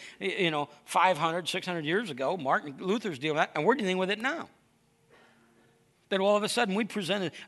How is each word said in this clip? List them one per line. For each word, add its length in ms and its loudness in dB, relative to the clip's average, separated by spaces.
y-, 200 -4
you 120 2
know, 180 -2
five 320 4
hundred, 300 -2
six 200 -4
hundred 180 -4
years 240 0
ago. 260 -2
Martin 440 0
Luther's 400 -2
dealing 180 0
with 100 4
that, 80 -18
and 100 0
we're 100 6
dealing 220 0
with 120 0
it 100 -2
now. 300 -4
That 100 0
all 160 4
of 80 2
a 60 -2
sudden 260 0
we 100 0
present 480 -2